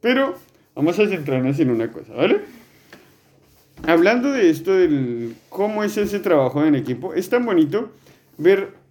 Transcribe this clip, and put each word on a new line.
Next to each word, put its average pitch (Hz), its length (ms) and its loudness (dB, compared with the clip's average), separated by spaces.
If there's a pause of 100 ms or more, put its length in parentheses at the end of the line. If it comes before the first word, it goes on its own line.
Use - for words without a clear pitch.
Pero 269 340 0 (400)
vamos 170 240 0
a 208 80 4
centrarnos 139 540 -2
en 131 100 2
una 113 220 -2
cosa, - 220 -16
¿vale? 196 260 2 (1500)
Hablando 214 460 2
de 214 180 4
esto, 151 240 -2
del 127 600 0 (140)
cómo 208 360 -4
es 208 120 -4
ese 202 220 -2
trabajo 147 460 2
en 151 100 4
equipo, 127 400 -6
es 190 140 -4
tan 247 160 0
bonito 185 480 0 (460)
ver 190 320 2 (200)